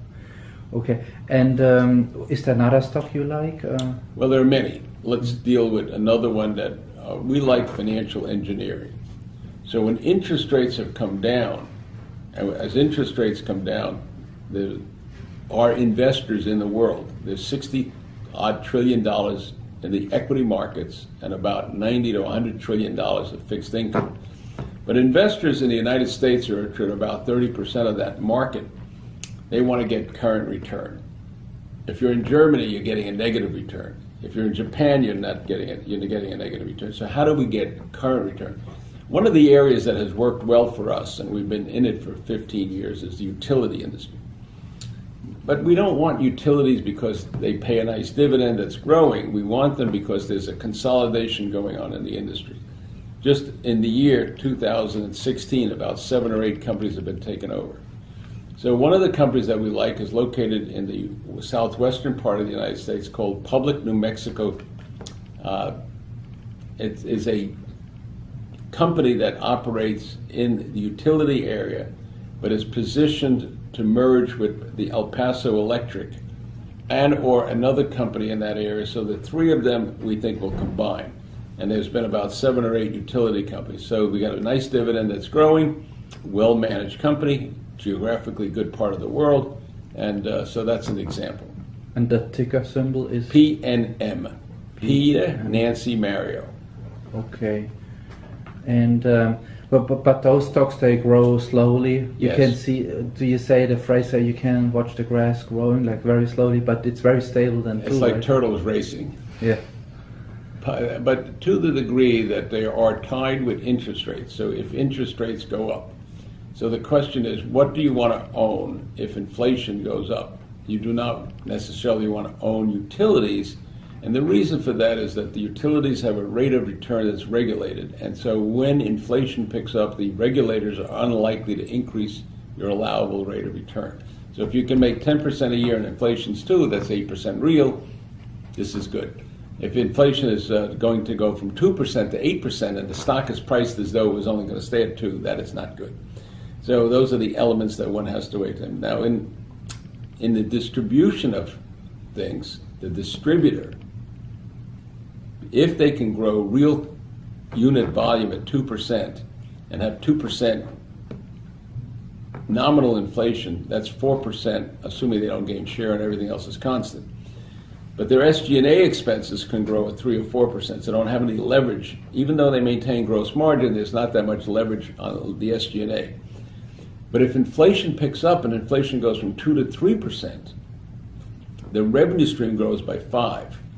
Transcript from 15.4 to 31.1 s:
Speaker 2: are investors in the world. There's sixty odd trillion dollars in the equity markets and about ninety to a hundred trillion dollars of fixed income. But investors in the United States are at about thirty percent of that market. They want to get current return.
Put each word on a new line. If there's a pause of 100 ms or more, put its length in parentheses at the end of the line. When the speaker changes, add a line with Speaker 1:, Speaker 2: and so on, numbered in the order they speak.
Speaker 2:
are
investors
in
the
world. (120)
There's
sixty (440)
odd
trillion
dollars (280)
in
the
equity
markets (160)
and
about
ninety
to
a
hundred
trillion
dollars
of
fixed
income. (680)
But
investors
in
the
United
States
are
at (120)
about
thirty
percent
of
that
market. (840)
They
want
to
get
current
return. (840)